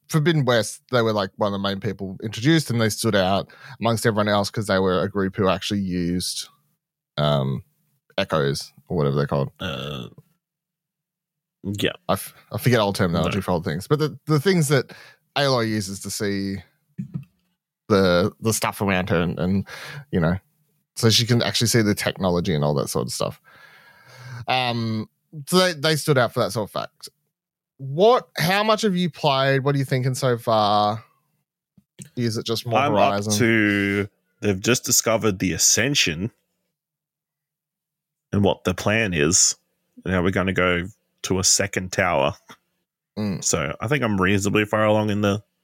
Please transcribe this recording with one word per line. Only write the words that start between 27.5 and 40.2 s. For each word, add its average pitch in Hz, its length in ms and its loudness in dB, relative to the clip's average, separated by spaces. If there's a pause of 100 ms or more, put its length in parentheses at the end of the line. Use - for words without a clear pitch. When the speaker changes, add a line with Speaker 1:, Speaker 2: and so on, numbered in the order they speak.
Speaker 1:
What, 170 600 2
how 185 260 0
much 214 200 2
have 196 120 0
you 180 140 0
played? 139 540 2
What 143 120 2
are - 20 0
you 135 80 0
thinking 131 300 -2
so 123 220 0
far? 107 640 2 (1120)
Is 117 220 -2
it - 80 -6
just 113 200 -6
more 127 140 2
Speaker 2:
I'm 139 120 2
Speaker 1:
Horizon? 101 420 2
Speaker 2:
up 104 60 2
to, 101 680 2 (340)
they've 101 180 0
just 113 260 0
discovered 110 540 0
the 92 140 0
Ascension 98 800 0 (2000)
and 101 120 2
what 92 200 0
the 90 100 0
plan 104 400 0
is. 80 420 2 (500)
Now 90 180 0